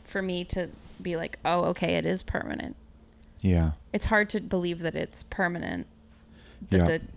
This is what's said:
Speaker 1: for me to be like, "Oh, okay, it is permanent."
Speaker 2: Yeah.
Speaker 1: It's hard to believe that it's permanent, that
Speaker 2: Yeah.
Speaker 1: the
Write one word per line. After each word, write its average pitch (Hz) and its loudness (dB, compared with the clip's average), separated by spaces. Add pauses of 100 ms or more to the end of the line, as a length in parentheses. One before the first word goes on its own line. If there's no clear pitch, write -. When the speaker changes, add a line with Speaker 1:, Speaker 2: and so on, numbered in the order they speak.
Speaker 1:
for 196 -4
me 180 -2
to 175 -4 (320)
be 175 -4
like, 165 -6
"Oh, 175 4
okay, 170 2
it 165 2
is 180 0
permanent." - -6 (640)
Speaker 2:
Yeah. 85 4 (200)
Speaker 1:
It's - -2
hard 208 4
to 214 -2
believe 175 -2
that 165 -4
it's - -6
permanent, 170 -4 (840)
that 190 6
Speaker 2:
Yeah. 85 8
Speaker 1:
the 165 4 (160)